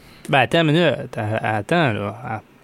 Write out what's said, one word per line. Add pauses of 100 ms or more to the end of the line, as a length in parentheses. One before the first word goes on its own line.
(280)
Ben,
attends
une
minute. (180)
Attends,
attends,
là. (100)
Ah, (220)